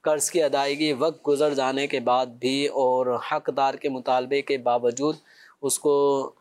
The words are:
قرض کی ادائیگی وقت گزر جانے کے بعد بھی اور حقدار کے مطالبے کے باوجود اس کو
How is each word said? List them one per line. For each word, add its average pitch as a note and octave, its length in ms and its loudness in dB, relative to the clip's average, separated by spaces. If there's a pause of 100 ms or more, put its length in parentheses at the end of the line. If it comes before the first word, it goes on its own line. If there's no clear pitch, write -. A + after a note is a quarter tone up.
قرض D3+ 300 0
کی E3+ 120 2
ادائیگی C#3+ 500 0
وقت D3+ 360 -2
گزر D3 260 2
جانے C3+ 320 0
کے C#3 140 -4
بعد B2 260 2
بھی B2+ 400 -2
اور B2+ 520 2 (140)
حقدار C3+ 420 0
کے C#3+ 140 -6
مطالبے C3 540 -2
کے C3+ 160 -2
باوجود B2 580 0 (460)
اس C3+ 160 -2
کو C#3+ 520 2 (100)